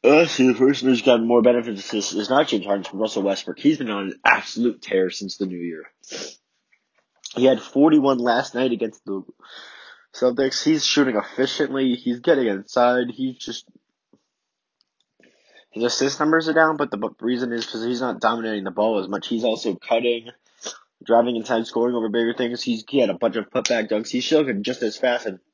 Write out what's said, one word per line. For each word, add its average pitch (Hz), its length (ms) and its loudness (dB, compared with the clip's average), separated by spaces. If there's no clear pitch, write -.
honestly, 151 420 6
the 123 80 6
person 131 340 4
who's 120 120 4
gotten 120 240 4
more 120 160 4
benefits 117 520 0
is, 104 180 -4
is 104 180 -4
not 139 200 2
James 98 160 -2
Harden, 101 180 -2
it's - 100 -14
Russell 104 300 -4
Westbrook. 98 340 -4
He's 151 200 2
been 127 120 -8
on 101 180 -6
an - 180 -10
absolute 120 560 0
tear 95 280 0
since - 280 -12
the 101 80 -4
new 90 120 -8
year. 82 260 -10
He 120 100 2
had 127 160 4
forty-one 139 560 4
last 120 360 0
night 123 200 0
against 107 320 -8
the 98 180 -8
Celtics. 127 480 0
He's 151 240 2
shooting 131 300 2
efficiently. 131 800 -2
He's 123 240 -4
getting 135 280 2
inside. 123 640 0
He's 127 260 -6
just, - 280 -12
his 113 140 -4
assist 135 340 -2
numbers 156 300 2
are 156 40 -2
down, 160 220 4
but 143 160 -4
the 107 60 -6
bu-, 104 240 -6
reason 120 320 -2
is 117 120 -6
'cause 113 180 -8
he's 120 180 -4
not 120 180 -4
dominating 110 460 -2
the 95 60 -6
ball 104 280 0
as 92 80 -6
much. 98 220 -6
He's 117 160 -2
also 110 300 -2
cutting, 117 520 -2
driving 117 340 4
inside, 113 280 -2
scoring 120 300 0
over 113 140 -2
bigger 117 240 0
things. 120 280 -4
He's, 113 280 -4
he 139 100 0
had 113 100 4
a 87 80 -4
bunch 113 200 -2
of 104 120 -6
putback 117 400 -2
dunks. 110 200 -2
He's 123 160 -4
still 156 180 2
just 123 220 -6
as 107 140 -4
fast 120 300 -2
and 95 120 -8